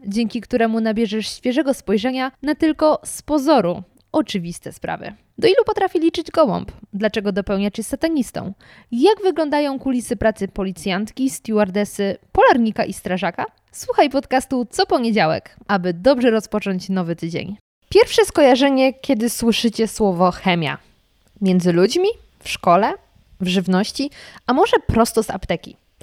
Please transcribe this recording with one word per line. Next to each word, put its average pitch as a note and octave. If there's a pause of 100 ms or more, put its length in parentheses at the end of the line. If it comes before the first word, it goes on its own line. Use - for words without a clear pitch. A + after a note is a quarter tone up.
dzięki G#3+
któremu A3+
nabierzesz A3
świeżego B3+
spojrzenia B3+ (100)
na D4
tylko D#4
z -
pozoru C4 (300)
oczywiste F3
sprawy. - (260)
Do -
ilu G#4
potrafi F#4+
liczyć E4
gołąb? F#3+ (200)
Dlaczego G3+
dopełniacz G3
jest A3
satanistą? C#4+ (400)
Jak G4
wyglądają D4
kulisy B3
pracy G#3+
policjantki, G3+
stewardesy, G#3 (160)
polarnika B3
i -
strażaka? F3+ (280)
Słuchaj E4+
podcastu C4
co -
poniedziałek, G#3 (120)
aby F3+
dobrze A#3+
rozpocząć G#3
nowy F3
tydzień. E3+ (320)
Pierwsze G#4+
skojarzenie, C4+
kiedy A#3
słyszycie A3+
słowo F#3
chemia. E3+ (600)
Między F#3
ludźmi, A#3+ (340)
w -
szkole, G3 (480)
w F#3
żywności, F#3 (360)
a B3
może G4 (100)
prosto A3+
z -
apteki? - (260)